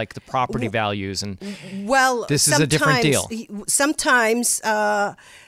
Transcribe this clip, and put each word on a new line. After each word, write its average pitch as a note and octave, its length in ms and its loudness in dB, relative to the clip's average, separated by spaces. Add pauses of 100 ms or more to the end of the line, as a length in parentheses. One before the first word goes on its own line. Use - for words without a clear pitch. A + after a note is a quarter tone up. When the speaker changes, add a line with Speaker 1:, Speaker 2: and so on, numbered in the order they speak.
Speaker 1:
like A2 140 -6
the - 60 -12
property B2 460 -2
Speaker 2:
W-, G#2 40 -4
Speaker 1:
values G2+ 540 -2
and G2 140 -10 (500)
Speaker 2:
well, B3+ 400 2
Speaker 1:
this C#3+ 180 2
is D3+ 140 4
a D#3 60 4
different - 360 2
Speaker 2:
sometimes C#3 260 2
Speaker 1:
deal? A3+ 300 -10
Speaker 2:
y-, G#3 80 -12
sometimes, B3 960 2
uh, G#3 520 0 (340)